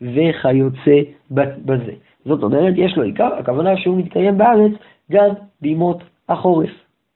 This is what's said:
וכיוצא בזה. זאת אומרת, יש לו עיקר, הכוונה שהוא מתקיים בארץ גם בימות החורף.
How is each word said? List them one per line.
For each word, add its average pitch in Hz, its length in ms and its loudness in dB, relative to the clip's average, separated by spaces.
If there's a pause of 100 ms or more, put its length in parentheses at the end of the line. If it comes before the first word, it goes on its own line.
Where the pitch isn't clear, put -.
וכיוצא 135 1000 2 (300)
בזה. 135 600 -4 (320)
זאת 147 180 -2
אומרת, 151 340 2
יש 185 200 0
לו 147 60 0
עיקר, - 360 -2
הכוונה 165 380 -2
שהוא 185 220 -2
מתקיים 185 400 0
בארץ 214 340 4 (380)
גם 202 180 4 (320)
בימות 170 420 -2 (260)
החורף. 165 420 0 (460)